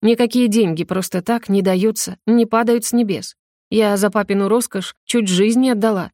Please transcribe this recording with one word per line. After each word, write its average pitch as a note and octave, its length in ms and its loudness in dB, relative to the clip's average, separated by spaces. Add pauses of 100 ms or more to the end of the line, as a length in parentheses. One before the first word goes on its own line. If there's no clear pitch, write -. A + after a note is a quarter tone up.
Никакие A#3 440 2
деньги G3 360 0
просто F#3 380 -6
так A#3 280 -4
не G3 120 2
даются, F#3 560 -2 (100)
не A#3 180 4
падают A3+ 400 0
с - 80 -6
небес. G3+ 420 -2 (360)
Я G#3 260 2
за G3 140 0
папину G3 380 -2
роскошь G#3+ 460 -2 (100)
чуть A3+ 220 -2
жизнь G#3 340 2
не C4 100 2
отдала. G#3 420 -2